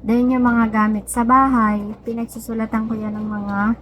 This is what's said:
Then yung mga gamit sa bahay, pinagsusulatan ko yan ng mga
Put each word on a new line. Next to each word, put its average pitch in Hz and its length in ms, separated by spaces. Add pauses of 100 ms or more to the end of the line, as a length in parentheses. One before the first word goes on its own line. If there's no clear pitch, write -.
Then 240 240
yung 254 160
mga 233 240
gamit 214 400
sa 240 160
bahay, 240 560 (240)
pinagsusulatan 226 800
ko 226 100
yan 214 220
ng 214 100
mga 202 300 (240)